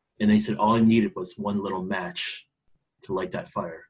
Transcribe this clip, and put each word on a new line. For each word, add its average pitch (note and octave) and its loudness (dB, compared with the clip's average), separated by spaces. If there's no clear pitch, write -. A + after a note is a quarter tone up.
And G#2+ 2
then G#2+ 6
he G#2 6
said, G#2+ -2
"All G#2+ 4
I A#2 4
needed A2+ 6
was F2+ -8
one G2+ -4
little F#2+ -6
match F#2 -8
to F#2+ -6
light F2+ -4
that F2 -10
fire." E2+ -8